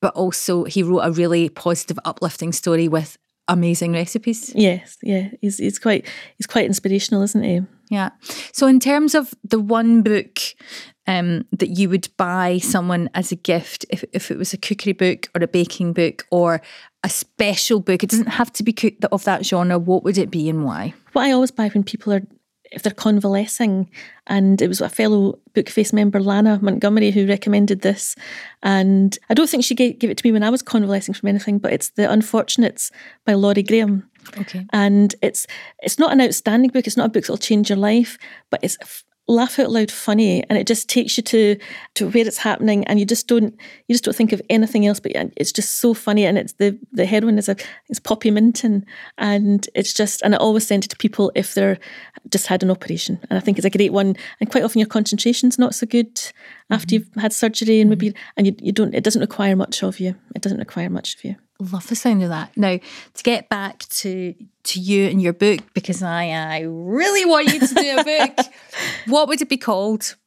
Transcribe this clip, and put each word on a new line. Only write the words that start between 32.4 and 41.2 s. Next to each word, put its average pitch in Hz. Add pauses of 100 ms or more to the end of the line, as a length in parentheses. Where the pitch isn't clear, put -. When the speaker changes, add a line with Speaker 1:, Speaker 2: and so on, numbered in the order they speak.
Speaker 2:
by 208
Laurie 202
Graham. 202 (300)
Speaker 1:
Okay. 185
Speaker 2:
And 202
it's, - (360)
it's -
not 311
an 269
outstanding 233
book, 247
it's 208
not 226
a 226
book 220
that'll -
change 208
your 202
life, 214 (340)
but -
it's -
f-, - (240)
laugh 233
out 277
loud 214
funny, 208
and 208
it 202
just 226
takes -
you 247